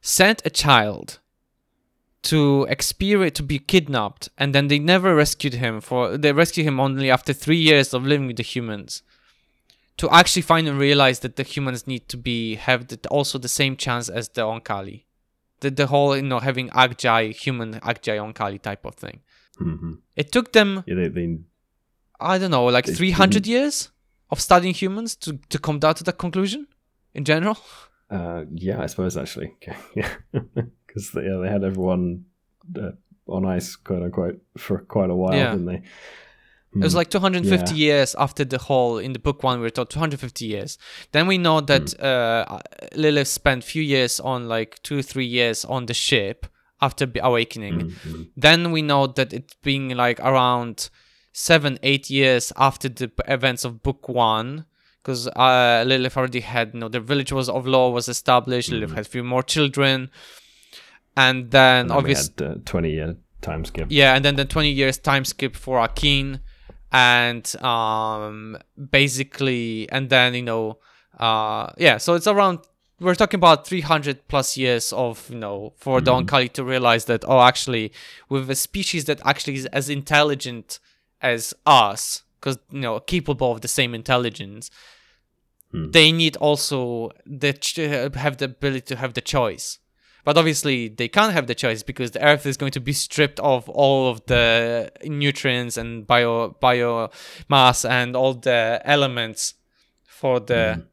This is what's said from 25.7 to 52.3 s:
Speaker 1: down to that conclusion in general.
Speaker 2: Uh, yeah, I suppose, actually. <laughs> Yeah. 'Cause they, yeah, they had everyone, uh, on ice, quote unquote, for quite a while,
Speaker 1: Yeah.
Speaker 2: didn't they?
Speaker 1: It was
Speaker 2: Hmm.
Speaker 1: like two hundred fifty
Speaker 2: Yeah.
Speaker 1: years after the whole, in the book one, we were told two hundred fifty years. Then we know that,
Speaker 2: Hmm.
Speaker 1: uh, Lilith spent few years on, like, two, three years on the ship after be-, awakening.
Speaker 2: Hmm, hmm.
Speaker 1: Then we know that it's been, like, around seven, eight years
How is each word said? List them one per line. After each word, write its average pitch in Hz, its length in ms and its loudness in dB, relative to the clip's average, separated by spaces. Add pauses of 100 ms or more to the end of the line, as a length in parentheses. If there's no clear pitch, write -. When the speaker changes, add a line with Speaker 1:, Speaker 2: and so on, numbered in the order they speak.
Speaker 1:
down 156 160 2
to - 80 -14
that 175 140 -4
conclusion 190 500 -4 (460)
in 147 100 -8
general. 165 340 0 (520)
Speaker 2:
Uh, 85 340 -8 (100)
yeah, 92 280 -4
I 76 60 -6
suppose, 90 280 -4
actually. - 380 -10 (220)
<laughs> - 200 -18
Yeah. - 140 -4 (840)
'Cause - 200 -10
they, - 120 -6
yeah, 95 180 -4
they 92 60 -4
had 101 140 -2
everyone, 92 640 -2 (560)
uh, 196 100 -10 (360)
on 95 180 -4
ice, 90 300 -4
quote 90 260 -6
unquote, 87 400 -6 (160)
for 92 220 -6
quite - 320 -2
a 90 40 0
while, 92 200 0
Speaker 1:
Yeah. 135 160 0
Speaker 2:
didn't 92 160 -4
they? 90 140 -6 (960)
Speaker 1:
It 202 80 2
was 165 100 2
Speaker 2:
Hmm. 175 40 2
Speaker 1:
like 170 140 0
two 202 80 2
hundred 185 260 2
fifty 180 300 2
Speaker 2:
Yeah. 151 120 4
Speaker 1:
years 143 300 4
after 143 260 -2
the 131 140 -4
whole, 123 400 0
in 127 160 -6
the 123 60 -8
book 143 240 -4
one, 123 160 0
we 120 40 -4
were 113 60 -2
told 120 220 -6
two 151 80 -8
hundred 156 200 -2
fifty 120 260 -12
years. 104 320 -8 (340)
Then 165 160 2
we 190 100 2
know 160 240 4
that, 143 300 2
Speaker 2:
Hmm. - 140 -12
Speaker 1:
uh, 117 540 0 (360)
Lilith 147 320 2
spent 131 360 -2
few 160 200 -6
years 135 360 0
on, 127 280 -6
like, 113 340 -6
two, 143 220 -4
three 131 220 -6
years 120 400 0
on 123 200 -6
the 117 80 -6
ship 110 540 -2 (340)
after 139 240 -2
be-, 120 160 -6
awakening. 113 580 -2
Speaker 2:
Hmm, 85 320 -10
hmm. 82 120 -12 (120)
Speaker 1:
Then 165 360 4
we 160 100 0
know 143 260 2
that 131 260 -4
it's 123 280 -12
been, 135 280 -2
like, 123 320 0
around 123 680 0 (440)
seven, 147 500 2
eight 135 260 0
years 131 480 4